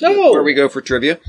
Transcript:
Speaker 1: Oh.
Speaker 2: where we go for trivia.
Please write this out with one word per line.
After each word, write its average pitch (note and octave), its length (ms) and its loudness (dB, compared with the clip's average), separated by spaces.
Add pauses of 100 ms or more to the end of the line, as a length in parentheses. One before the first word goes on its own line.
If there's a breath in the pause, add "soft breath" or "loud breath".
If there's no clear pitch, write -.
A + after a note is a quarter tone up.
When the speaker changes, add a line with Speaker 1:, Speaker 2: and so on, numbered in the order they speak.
Speaker 1:
Oh. F4+ 320 2
Speaker 2:
where D3+ 100 0
we C#3+ 100 0
go C#3 140 2
for C3 140 -6
trivia. C3 480 -4